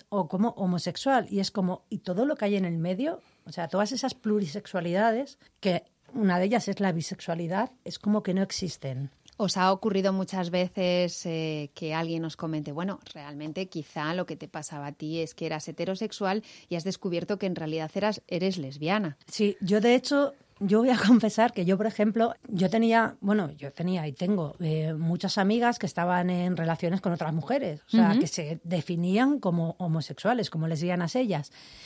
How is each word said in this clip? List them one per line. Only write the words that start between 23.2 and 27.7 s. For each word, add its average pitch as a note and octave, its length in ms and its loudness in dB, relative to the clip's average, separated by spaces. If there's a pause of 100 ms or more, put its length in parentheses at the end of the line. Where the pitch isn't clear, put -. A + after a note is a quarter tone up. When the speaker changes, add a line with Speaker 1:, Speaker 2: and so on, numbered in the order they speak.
Speaker 1:
bueno, G3 300 2
yo C#3+ 200 -12
tenía E3+ 340 -2
y D3 60 -4
tengo, F3 480 -2
eh, D#3 320 0
muchas E3 460 0
amigas A#3 400 2
que - 80 -4
estaban F3+ 420 0
en F3+ 260 0
relaciones E3 460 -2
con F#3 140 0
otras D#3+ 180 -2
mujeres, E3 540 -2